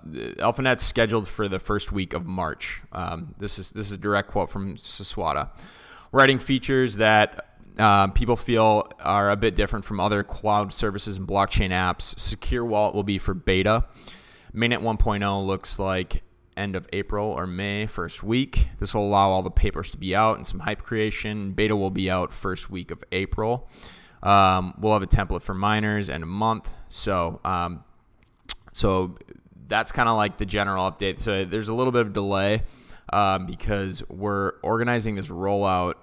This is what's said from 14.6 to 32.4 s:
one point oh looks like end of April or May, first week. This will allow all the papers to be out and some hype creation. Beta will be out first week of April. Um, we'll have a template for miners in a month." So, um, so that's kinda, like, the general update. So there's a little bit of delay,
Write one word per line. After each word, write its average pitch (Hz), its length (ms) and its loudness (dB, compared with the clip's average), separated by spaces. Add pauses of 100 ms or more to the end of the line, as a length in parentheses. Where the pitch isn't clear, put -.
one 113 160 -2
point 101 260 2
oh 98 200 0
looks 95 340 -4
like 92 460 -2 (340)
end 98 180 -6
of 90 160 -8
April 104 360 -4
or 87 200 -6
May, 101 400 -4
first - 360 -8
week. 123 440 2 (100)
This - 160 -4
will 104 140 2
allow 98 220 4
all 95 120 2
the 92 80 -4
papers 90 420 2
to - 60 -14
be 92 160 -4
out 110 220 4
and - 100 -10
some - 140 -6
hype 107 240 -6
creation. 107 720 -4
Beta 104 240 2
will 95 120 0
be 95 220 0
out 90 220 -2
first - 360 -6
week 92 220 -10
of 85 100 -12 (120)
April. 110 560 -2 (520)
Um, 92 560 4
we'll 107 140 2
have 104 100 4
a 95 60 -6
template 90 340 2
for - 120 -6
miners 104 560 0
in 78 120 -6
a 80 60 -10
month." 107 460 -2 (160)
So, 87 560 -2
um, 87 400 -4 (880)
so 92 420 0 (520)
that's 110 260 0
kinda, 117 200 4
like, 104 220 2
the 104 100 -4
general 95 460 0
update. 95 300 -4
So 98 240 -2
there's 104 240 -4
a 113 40 -2
little 127 200 0
bit 120 80 4
of 104 100 -2
delay, 101 520 0 (500)